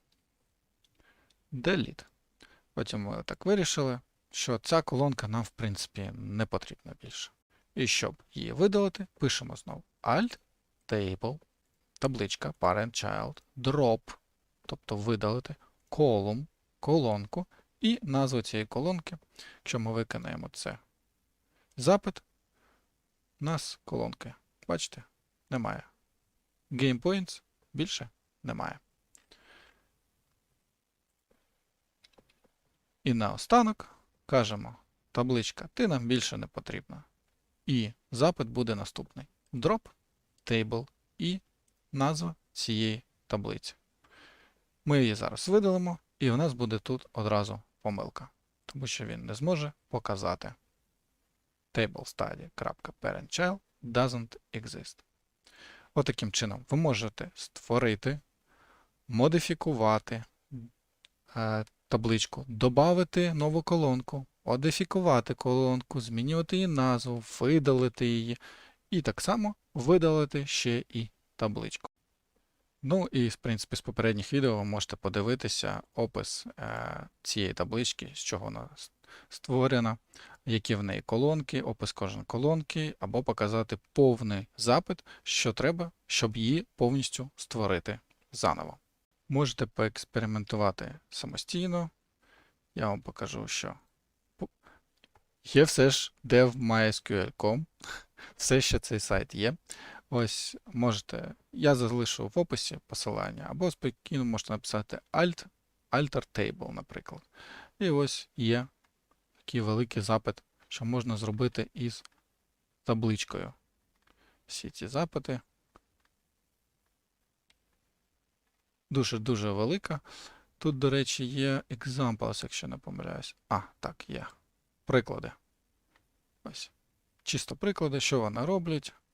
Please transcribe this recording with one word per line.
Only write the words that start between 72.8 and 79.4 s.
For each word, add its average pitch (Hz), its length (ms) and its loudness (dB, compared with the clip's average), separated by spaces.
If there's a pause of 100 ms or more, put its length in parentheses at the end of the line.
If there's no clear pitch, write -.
Ну 175 280 2
і, 123 160 2
в 110 80 -4
принципі, - 400 -4
з - 60 -6
попередніх 110 520 0
відео 135 240 2
ви 101 60 -2
можете 104 320 -4
подивитися 101 840 -2 (140)
опис, - 500 -4 (140)
е, - 480 -8 (140)
цієї - 320 -2
таблички, - 600 -2
з - 60 -12
чого - 260 -6
вона 60 320 -10
с-, - 140 -18 (380)
створена, 127 680 2 (480)